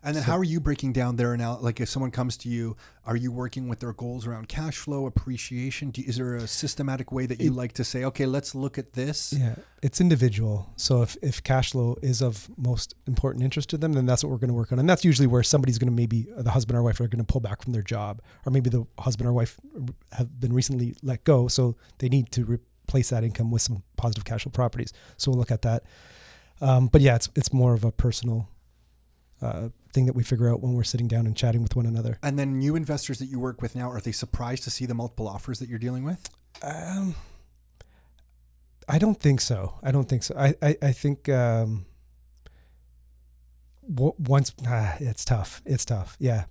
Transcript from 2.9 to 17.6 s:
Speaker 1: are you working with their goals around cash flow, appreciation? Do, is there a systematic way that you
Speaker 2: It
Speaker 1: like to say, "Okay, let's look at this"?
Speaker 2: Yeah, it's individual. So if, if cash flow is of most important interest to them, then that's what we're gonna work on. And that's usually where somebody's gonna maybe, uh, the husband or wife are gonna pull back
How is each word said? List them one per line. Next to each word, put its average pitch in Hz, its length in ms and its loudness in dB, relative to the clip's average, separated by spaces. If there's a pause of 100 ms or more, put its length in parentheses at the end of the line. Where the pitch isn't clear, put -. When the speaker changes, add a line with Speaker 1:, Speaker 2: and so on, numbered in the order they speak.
Speaker 1:
are 113 140 -4
you 123 140 -2
working 123 360 -6
with 117 120 -6
their 120 140 -8
goals 120 340 -10
around 113 200 -10
cash 156 300 -6
flow, 139 280 -6
appreciation? 127 880 -4
Do, 127 140 -10
is 120 120 -4
there 123 180 -4
a 117 120 -6
systematic 135 640 -4
way 131 140 -2
that 123 160 -4
you 151 100 4
Speaker 2:
It 127 40 -2
Speaker 1:
like 123 180 -6
to 127 100 -4
say, 127 220 -4
"Okay, 131 200 -2
let's 131 300 -2
look 135 220 -6
at - 160 -12
this"? 139 400 -4
Speaker 2:
Yeah, 123 220 0 (260)
it's - 180 0
individual. 110 800 4
So 123 240 4
if, - 200 0
if - 220 -2
cash 131 280 2
flow 120 300 0
is 127 200 0
of 117 260 -2 (100)
most 123 360 -2 (140)
important 127 360 0
interest 143 280 -2
to 160 60 -2
them, 156 160 0
then 131 120 2
that's 123 180 4
what 147 80 -2
we're 127 60 -2
gonna 120 160 0
work 117 180 0
on. 123 80 2
And 143 100 4
that's 180 140 6
usually 143 240 6
where 123 160 6
somebody's 131 360 4
gonna 123 120 4
maybe, 117 360 2 (100)
uh, 139 60 -6
the 117 80 2
husband 120 260 2
or 120 60 4
wife 117 180 2
are 120 60 0
gonna 113 180 -2
pull - 160 -2
back 104 220 -6